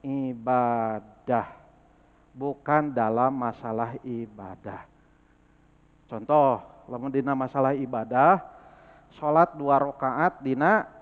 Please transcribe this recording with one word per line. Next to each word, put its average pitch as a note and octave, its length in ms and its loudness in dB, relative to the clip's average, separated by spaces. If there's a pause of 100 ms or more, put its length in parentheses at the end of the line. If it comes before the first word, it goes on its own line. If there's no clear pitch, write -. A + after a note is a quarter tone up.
ibadah. A#2+ 1400 -2 (840)
Bukan C#3+ 640 0
dalam A#2+ 400 2
masalah A#2 720 -6
ibadah. G#2 800 -12 (1200)
Contoh, B2 560 2 (240)
lamun B2 240 -8
dina C3+ 240 -2
masalah C3 400 0
ibadah, B2+ 640 2 (800)
sholat D#3 400 2
dua C#3 240 2
rakaat C#3 580 -2
dina C#3+ 460 0 (160)